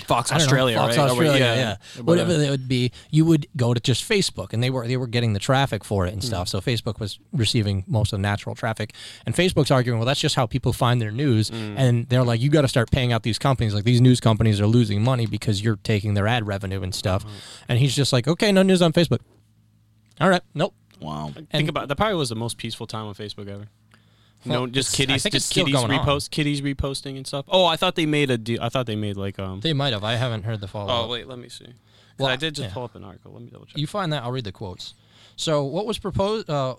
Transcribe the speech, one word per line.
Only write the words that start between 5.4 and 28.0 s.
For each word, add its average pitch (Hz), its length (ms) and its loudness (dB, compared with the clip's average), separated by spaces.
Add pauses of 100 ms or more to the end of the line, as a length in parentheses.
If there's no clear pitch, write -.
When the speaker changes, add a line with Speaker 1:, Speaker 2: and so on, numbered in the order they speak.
Speaker 2:
for 98 220 0
it 90 80 -4
and 92 80 -6
Speaker 1:
Mm. - 20 -6
Speaker 2:
stuff. 92 240 -4
So - 140 -4
Facebook 117 360 -4
was 104 200 -8 (120)
receiving 101 560 0
most 107 280 0
of 101 40 -2
the 95 40 -2
natural 101 320 -2
traffic, 110 400 -6 (320)
and 117 80 -4
Facebook's 170 360 2
arguing, 123 280 4
"Well, 113 80 0
that's 139 120 0
just 151 160 0
how 127 120 2
people 123 260 0
find 120 280 2
their 107 100 -2
news," 110 400 2
Speaker 1:
Mm. 107 260 -6
Speaker 2:
and 120 320 2
they're 127 160 2
like, 117 160 0
"You 135 80 2
gotta 147 200 4
start 117 220 0
paying 123 220 2
out 117 100 0
these 120 160 -2
companies. 120 360 0
Like, 101 100 -2
these 120 160 6
news 123 180 8
companies 107 440 4
are 104 40 4
losing 107 380 4
money 123 220 2
because 104 360 -2
you're 110 220 0
taking 104 300 0
their 101 120 2
ad 113 200 0
revenue 98 360 -6
and 92 120 -6
stuff." 101 320 -2
Speaker 1:
Uh-huh. 104 80 -14 (340)
Speaker 2:
And 120 100 2
he's 127 160 2
just 139 200 2
like, 123 120 2
"Okay, 175 240 2
no 190 120 6
news 185 180 4
on 165 140 4
Facebook." 147 240 4 (1040)
All 185 80 4
right, 180 120 2 (120)
nope. 156 180 -2 (300)
Speaker 3:
Wow. 151 320 -8
Speaker 1:
Think 156 160 -18
Speaker 2:
And 151 180 0
Speaker 1:
about, 135 200 -4
that 143 80 -2
probably 208 200 0
was 139 140 -2
the 113 40 -4
most 113 220 -6
peaceful 113 300 -10
time 110 180 -10
on 104 100 -12
Facebook 104 320 -12
ever. 101 220 -14 (760)
Speaker 2:
Well, 123 180 -2
Speaker 1:
No, 127 40 -2
just 127 220 -2
Speaker 2:
it's, - 60 -4
I - 100 -2
Speaker 1:
kitties, 135 180 0
Speaker 2:
think 214 120 -2
Speaker 1:
just 131 100 0
Speaker 2:
it's - 80 -4
still 180 140 2
Speaker 1:
kitties 139 140 2
Speaker 2:
going 120 160 0
on. 127 80 0
Speaker 1:
repost, 143 280 0
kitties 147 300 -2
reposting 139 540 -6
and 135 80 -12
stuff. 139 240 -8
Oh, 185 160 6
I 165 120 4
thought 180 180 0
they 165 120 2